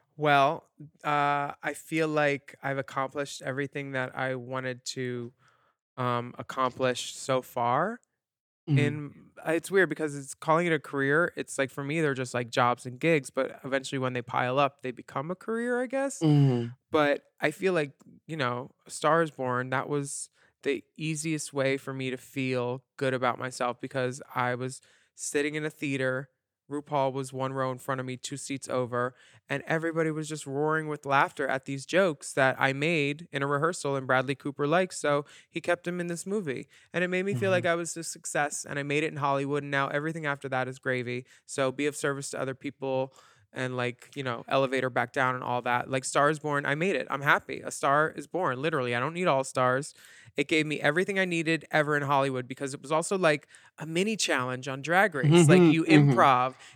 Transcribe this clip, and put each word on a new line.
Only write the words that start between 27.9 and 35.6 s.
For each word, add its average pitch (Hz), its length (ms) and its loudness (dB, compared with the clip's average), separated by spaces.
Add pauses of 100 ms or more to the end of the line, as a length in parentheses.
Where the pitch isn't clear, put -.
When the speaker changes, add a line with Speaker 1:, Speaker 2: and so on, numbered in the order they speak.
Speaker 1:
of 127 60 -6
me, 127 120 -8
two - 180 -10
seats 135 320 -8
over, 123 460 -2 (340)
and 143 200 -4
everybody 160 420 0
was 156 180 -6
just 151 180 -10
roaring 151 420 -2
with 147 180 -8
laughter 143 400 2
at 131 180 -2
these 135 220 -8
jokes 165 480 0
that 131 240 4
I 135 160 2
made 147 580 0
in 139 100 -2
a 143 40 -2
rehearsal 143 500 0
and 135 100 -4
Bradley 131 280 2
Cooper 143 320 -4
liked, 180 280 2
so 147 300 0 (240)
he 170 120 -10